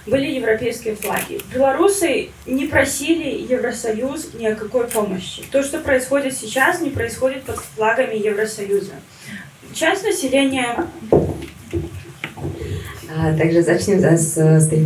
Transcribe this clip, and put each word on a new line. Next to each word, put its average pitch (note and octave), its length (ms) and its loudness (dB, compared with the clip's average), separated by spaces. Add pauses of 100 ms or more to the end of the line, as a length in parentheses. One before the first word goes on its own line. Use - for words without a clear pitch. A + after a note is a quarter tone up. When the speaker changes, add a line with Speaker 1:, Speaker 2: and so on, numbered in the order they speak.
Speaker 1:
были C4+ 220 2
европейские A3+ 680 0
флаги. - 460 -4 (120)
Белорусы C#4+ 760 4 (160)
не C4+ 220 -2
просили D4 600 2
Евросоюз A#3+ 1080 -2
ни A3+ 120 -4
о G#3+ 100 0
какой A#3 320 -2
помощи. F#3+ 640 -4
То, C#4 120 4
что D#4 160 -6
происходит C#4 580 0
сейчас, C#4+ 420 0
не D4 100 -2
происходит B3+ 540 -2
под A3 140 -8
флагами A3 580 0
Евросоюза. G3+ 800 -2 (800)
Часть G4 300 0
населения C4 840 0 (2250)
Speaker 2:
A, D#3+ 320 0
takže E3 240 4
začnem E3+ 400 4
zas, D#3+ 360 4
e, D#3+ 200 8
z D#3 80 6
tej D#3 200 4